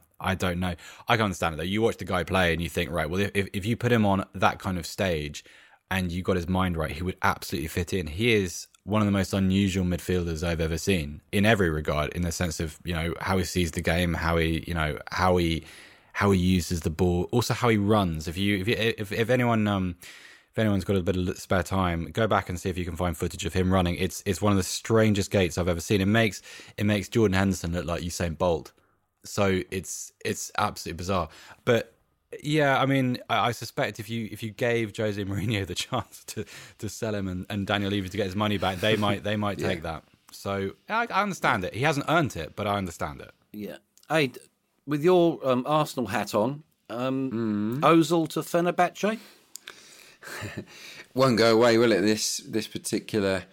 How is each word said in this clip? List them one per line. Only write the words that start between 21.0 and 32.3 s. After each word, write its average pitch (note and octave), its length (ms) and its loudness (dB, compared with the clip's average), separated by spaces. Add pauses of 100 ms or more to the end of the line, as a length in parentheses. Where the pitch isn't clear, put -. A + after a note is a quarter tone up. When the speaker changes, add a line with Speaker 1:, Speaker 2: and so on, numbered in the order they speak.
Speaker 1:
bit F#2 120 0
of F#2 220 -2
spare F#2 260 0
time, F2 480 -2
go A2+ 160 0
back G2 220 0
and F2 100 -6
see F#2+ 100 -4
if F2+ 80 -4
you F2 80 -4
can E2+ 100 -8
find F2 200 -2
footage F2 300 -6
of D#2+ 80 -4
him F#2 180 2
running. F2 240 4
It's, F2+ 300 -4
it's G2 160 -2
one G#2 100 4
of G2 60 4
the F#2 60 2
strangest G#2+ 680 2
gaits F#2 260 2
I've F2+ 120 0
ever E2+ 100 0
seen. G2 220 2
It F#2+ 60 2
makes, A2 340 2 (360)
it G#2 80 0
makes G#2 220 0
Jordan G#2 300 2
Henderson F#2+ 360 0
look F2 120 -2
like E2 160 -4
Usain E2+ 360 -4
Bolt. E2 340 0 (520)
So F#2+ 380 0 (100)
it's, - 400 -10 (140)
it's - 320 -6
absolutely F#2 400 -4
bizarre. F2+ 320 -2 (340)
But A#2 300 0 (500)